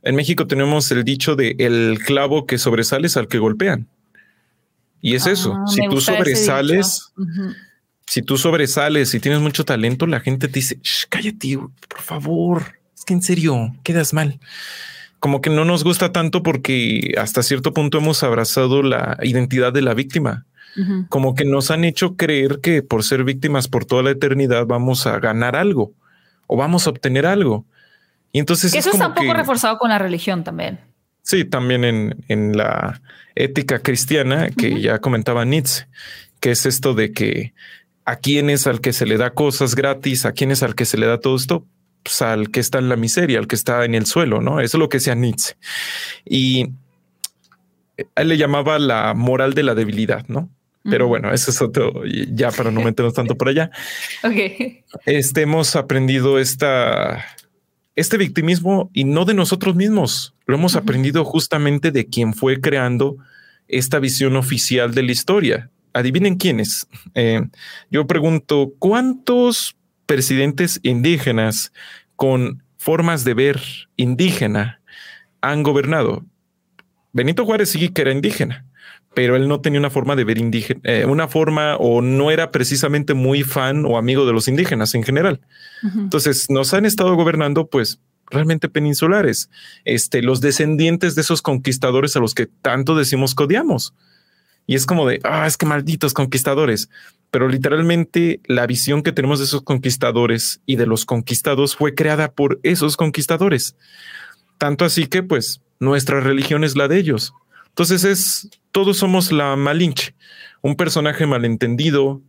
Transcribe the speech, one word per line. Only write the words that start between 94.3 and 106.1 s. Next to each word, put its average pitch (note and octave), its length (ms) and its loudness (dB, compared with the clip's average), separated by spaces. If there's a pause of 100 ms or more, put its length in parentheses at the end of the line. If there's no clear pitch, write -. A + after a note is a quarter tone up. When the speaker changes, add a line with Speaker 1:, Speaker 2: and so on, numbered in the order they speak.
Speaker 1:
Y B2+ 80 0
es C3 100 0
como D#3 220 2
de, - 160 0
"Ah, D#3 240 0
es D3+ 100 -2
que - 80 0
malditos D3+ 480 0
conquistadores". C3+ 800 0 (400)
Pero C3 180 2
literalmente E3 960 2
la A#2+ 220 0
visión C#3 340 0
que D#3+ 100 0
tenemos C#3+ 280 0
de C#3 60 -2
esos C#3 180 -2
conquistadores A#2+ 1040 0
y C3+ 80 0
de A#2 100 2
los A2 200 0
conquistados C3+ 680 0
fue D3 200 0
creada D3+ 360 0
por C#3 300 0
esos D3+ 360 0
conquistadores. D#3+ 800 0 (840)
Tanto D3 260 0
así D#3+ 220 0
que, F#3 160 -2
pues, D#3+ 380 -4 (180)
nuestra C#3 400 2